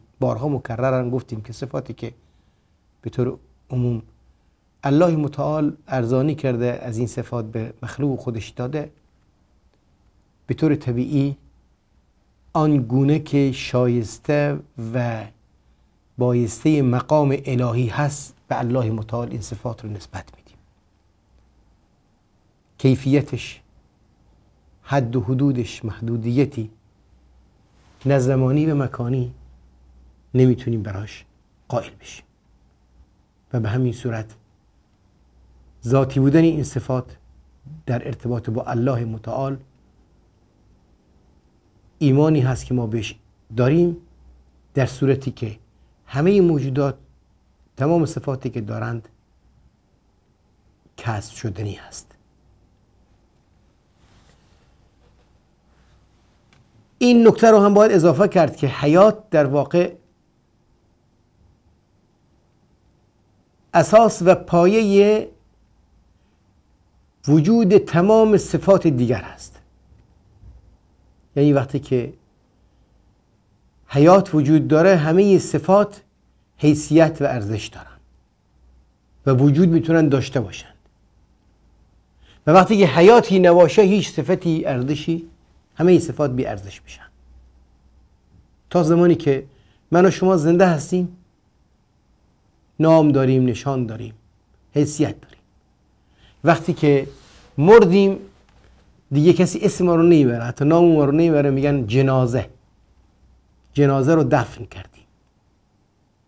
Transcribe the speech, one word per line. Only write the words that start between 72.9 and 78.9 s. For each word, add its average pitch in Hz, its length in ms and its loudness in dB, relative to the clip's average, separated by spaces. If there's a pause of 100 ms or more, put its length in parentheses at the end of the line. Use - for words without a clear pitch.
حیات 175 480 4
وجود 151 320 2
داره، 170 280 4
همهٔ 175 440 2
صفات 196 600 0 (560)
حیثیت 151 640 2
و 143 40 -2
ارزش 110 420 -6
دارن - 300 -20 (1300)